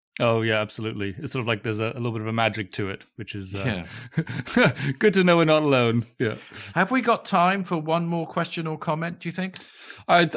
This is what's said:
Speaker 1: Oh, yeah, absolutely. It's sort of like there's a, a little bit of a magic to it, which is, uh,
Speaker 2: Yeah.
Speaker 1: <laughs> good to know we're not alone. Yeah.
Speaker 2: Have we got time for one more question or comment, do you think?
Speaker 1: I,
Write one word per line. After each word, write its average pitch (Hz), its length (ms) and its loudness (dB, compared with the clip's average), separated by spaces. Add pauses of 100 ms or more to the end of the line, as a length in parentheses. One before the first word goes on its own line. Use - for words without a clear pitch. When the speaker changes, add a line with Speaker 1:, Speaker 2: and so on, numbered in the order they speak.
(180)
Speaker 1:
Oh, 113 220 4
yeah, 110 200 2
absolutely. 107 580 -4
It's 143 140 -10
sort 131 100 -4
of 107 40 -4
like 113 160 -2
there's 110 160 -2
a, 113 140 -2
a 123 80 -8
little 120 120 -4
bit 110 100 -6
of 110 40 -8
a 113 60 -4
magic 110 400 0
to 101 160 -4
it, - 160 -10 (120)
which - 180 -12
is, 95 200 -10
uh, 98 300 -4 (320)
Speaker 2:
Yeah. - 560 2 (120)
Speaker 1:
<laughs> 139 140 -2
good 214 140 4
to 190 100 4
know 175 140 6
we're 165 80 6
not 156 180 4
alone. 120 440 4 (120)
Yeah. 110 180 0 (380)
Speaker 2:
Have 185 160 2
we 254 120 2
got 226 240 0
time 185 380 2
for 175 120 -2
one 160 300 0
more 170 200 -2
question 170 400 -4
or 156 120 -4
comment, 165 420 -4
do - 80 -8
you 175 40 -6
think? 185 260 -6 (500)
Speaker 1:
I, 175 280 6